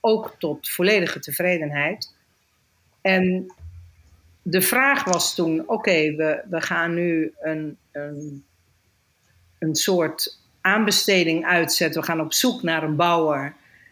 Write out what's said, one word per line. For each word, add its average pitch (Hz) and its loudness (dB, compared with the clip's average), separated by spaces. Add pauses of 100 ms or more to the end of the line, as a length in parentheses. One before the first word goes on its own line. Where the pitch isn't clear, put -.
Ook 220 0
tot 147 -6
volledige 180 0
tevredenheid. 156 -4 (880)
En 185 0 (880)
de 180 0
vraag 269 2
was 180 2
toen: 160 0
oké, 170 0
we, 156 -2
we 165 -4
gaan 170 -2
nu 170 0
een, 156 -6 (160)
een, 147 -12 (1120)
een 160 -2
soort 160 0 (220)
aanbesteding 190 2
uitzetten. 170 0
We 156 -6
gaan 165 -2
op 156 -4
zoek - 0
naar 160 -2
een 151 -2
bouwer 156 2 (380)